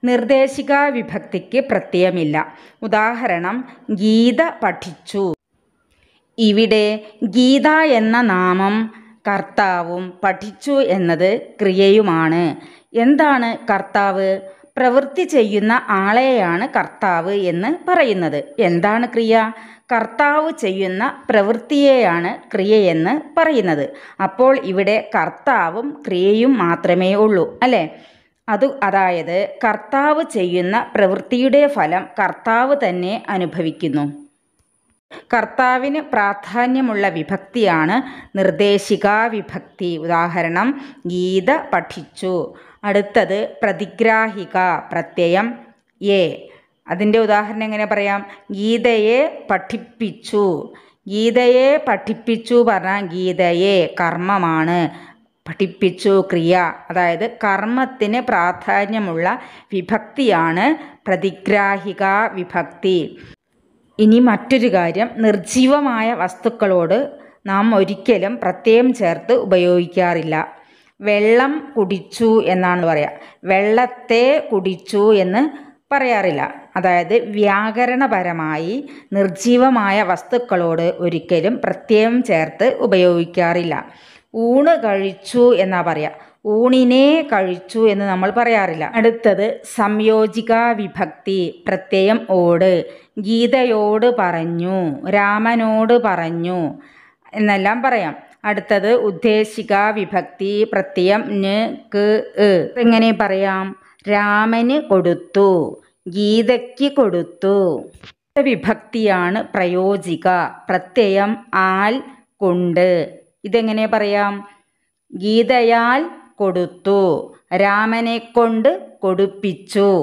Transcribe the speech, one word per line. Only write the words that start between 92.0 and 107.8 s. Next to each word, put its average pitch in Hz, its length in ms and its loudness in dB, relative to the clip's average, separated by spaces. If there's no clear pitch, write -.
ഓട്. 175 320 4
ഗീതയോട് 226 840 2
പറഞ്ഞു, 170 580 -2
രാമനോട് 220 800 0
പറഞ്ഞു 170 540 -4
എന്നെല്ലാം 208 460 0
പറയാം. 202 300 -2
അടുത്തത് 202 420 0
ഉദ്ദേശിക 214 640 -2
വിഭക്തി 190 540 -4
പ്രത്യയം 190 500 0
ന്, 196 140 -2
ക്, 202 120 0
ഇ. 202 40 4
എങ്ങനെ 226 280 4
പറയാം? 190 440 0
രാമന് 220 640 2
കൊടുത്തു, 185 600 2
ഗീതയ്ക്ക് 226 720 0
കൊടുത്തു. 196 600 0